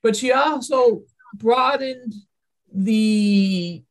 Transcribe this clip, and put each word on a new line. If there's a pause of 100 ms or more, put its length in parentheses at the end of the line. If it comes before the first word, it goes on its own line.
but
she
also (320)
broadened (580)
the